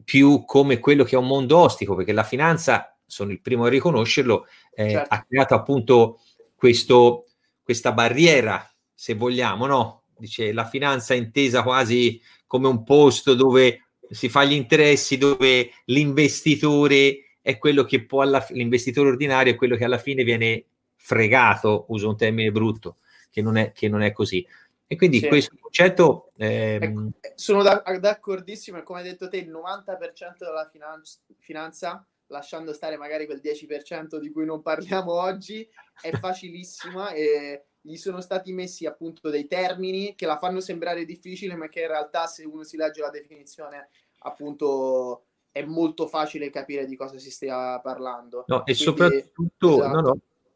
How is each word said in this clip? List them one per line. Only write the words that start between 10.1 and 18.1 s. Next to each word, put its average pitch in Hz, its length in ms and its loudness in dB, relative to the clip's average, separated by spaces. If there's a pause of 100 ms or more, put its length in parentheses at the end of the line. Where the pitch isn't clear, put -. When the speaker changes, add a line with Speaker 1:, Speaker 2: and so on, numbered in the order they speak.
Speaker 1:
Dice, 110 360 -6
la 113 140 -4
finanza 135 480 -2
è - 20 0
intesa 123 460 0
quasi 120 580 0 (260)
come 131 220 0
un 120 160 0
posto 139 500 6
dove 127 540 4 (200)
si 113 200 -8
fa 139 160 4
gli 143 80 2
interessi, 147 640 2
dove 131 520 2 (160)
l'investitore 143 1300 2 (260)
è 131 140 -4
quello 143 260 4
che 117 220 -2
può 135 160 0